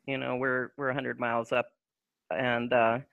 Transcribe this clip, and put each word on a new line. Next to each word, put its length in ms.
You 120
know, 180
we're, 400
we're 140
a 40
hundred 240
miles 360
up, 140
and, 440
uh, 260